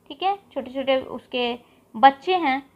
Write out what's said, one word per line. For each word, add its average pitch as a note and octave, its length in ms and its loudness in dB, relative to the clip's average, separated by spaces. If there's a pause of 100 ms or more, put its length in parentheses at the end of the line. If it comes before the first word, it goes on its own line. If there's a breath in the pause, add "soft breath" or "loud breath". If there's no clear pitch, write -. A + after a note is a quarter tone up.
ठीक C#4+ 140 -12
है, G4 160 0 (140)
छोटे B3+ 180 -8
छोटे C4 300 0
उसके B3 580 -6 (380 soft breath)
बच्चे C4+ 400 4
हैं C#4 400 -2